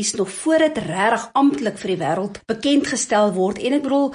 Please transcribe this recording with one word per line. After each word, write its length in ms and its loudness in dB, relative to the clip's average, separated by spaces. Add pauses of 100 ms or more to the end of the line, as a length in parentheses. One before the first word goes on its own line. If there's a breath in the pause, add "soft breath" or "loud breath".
S 140 -4
nog 140 -2
voor 340 0
dit 120 0
regtig 560 -2
amptelik 440 2
vir 160 -6
die 80 -2
wêreld 460 -4
bekend 400 2
gestel 460 2
word. 260 0
En 140 -2
ek 100 0
bedoel, 320 0